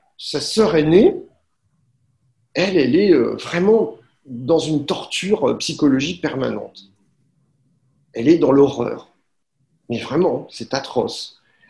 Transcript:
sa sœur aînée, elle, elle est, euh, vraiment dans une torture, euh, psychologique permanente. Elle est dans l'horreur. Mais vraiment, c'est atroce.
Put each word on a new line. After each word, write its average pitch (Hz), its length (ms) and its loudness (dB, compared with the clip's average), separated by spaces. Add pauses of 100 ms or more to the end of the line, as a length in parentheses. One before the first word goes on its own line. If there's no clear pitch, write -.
(160)
sa - 240 -10
sœur 202 360 0
aînée, 175 400 4 (1400)
elle, 185 240 0
elle 139 180 2
est, 190 180 4
euh, 113 220 2
vraiment 190 640 0 (300)
dans 135 340 0
une 147 260 -2
torture, - 640 -2
euh, 113 80 -4
psychologique 151 640 -2
permanente. 120 640 -6 (1300)
Elle 117 160 -2
est 170 100 6
dans 135 140 2
l'horreur. 135 600 0 (760)
Mais 117 80 -4
vraiment, 143 520 -2
c'est - 220 -14
atroce. - 680 -6 (280)